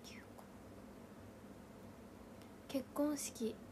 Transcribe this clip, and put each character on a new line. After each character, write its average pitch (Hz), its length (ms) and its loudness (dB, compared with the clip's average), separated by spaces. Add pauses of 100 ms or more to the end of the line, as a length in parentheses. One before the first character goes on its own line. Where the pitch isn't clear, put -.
求 - 100 -6
婚。 - 80 -8 (2500)
結 262 240 6
婚 294 240 8
式。 - 380 4 (160)